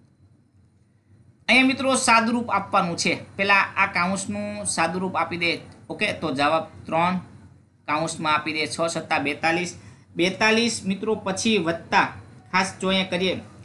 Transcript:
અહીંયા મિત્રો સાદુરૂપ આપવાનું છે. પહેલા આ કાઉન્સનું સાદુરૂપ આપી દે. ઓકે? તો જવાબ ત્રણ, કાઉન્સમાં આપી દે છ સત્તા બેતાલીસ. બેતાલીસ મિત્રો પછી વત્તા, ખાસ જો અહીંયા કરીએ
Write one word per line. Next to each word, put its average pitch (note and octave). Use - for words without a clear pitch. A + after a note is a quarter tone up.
અહીંયા B3+
મિત્રો C4+
સાદુરૂપ A#3
આપવાનું F#3+
છે. -
પહેલા G3
આ G3
કાઉન્સનું G3+
સાદુરૂપ F3
આપી E3
દે. E3+
ઓકે? G3+
તો D#3+
જવાબ D3
ત્રણ, F3
કાઉન્સમાં D#3
આપી D3+
દે D3+
છ D#3
સત્તા D#3+
બેતાલીસ. E3
બેતાલીસ A3
મિત્રો G3+
પછી G#3
વત્તા, E3
ખાસ F#3+
જો F#3
અહીંયા F#3+
કરીએ F3+